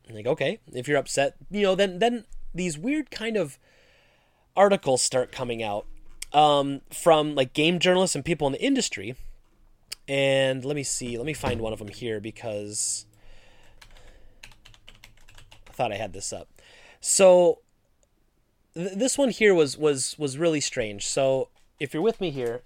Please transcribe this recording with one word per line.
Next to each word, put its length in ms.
Like, 160
okay, 340
if 140
you're 100
upset, 380
you 100
know, 140
then, 240
then 260
these 200
weird 360
kind 260
of 220
articles 460
start 300
coming 300
out, 240
um, 560
from, 460
like, 180
game 240
journalists 380
and 80
people 240
in 60
the 100
industry. 520
And 560
let 120
me 80
see, 340
let 80
me 80
find 280
one 120
of 60
them 100
here 300
because 840
I 40
thought 200
I 60
had 160
this 180
up. 160
So 580
th-, 200
this 220
one 120
here 240
was, 240
was, 400
was 200
really 240
strange. 460
So 420
if 140
you're 100
with 180
me 80
here, 360